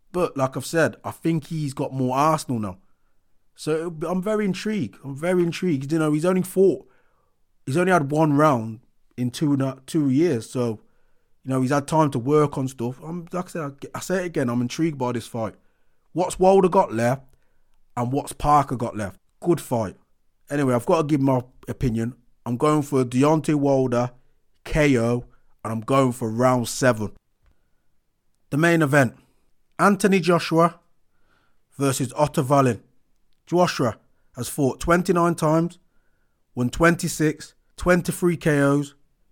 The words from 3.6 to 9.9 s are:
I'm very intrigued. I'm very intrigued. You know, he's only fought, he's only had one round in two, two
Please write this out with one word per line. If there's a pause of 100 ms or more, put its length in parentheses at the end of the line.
I'm
very
intrigued.
I'm
very
intrigued.
You
know,
he's
only
fought, (760)
he's
only
had
one
round (360)
in
two, (300)
two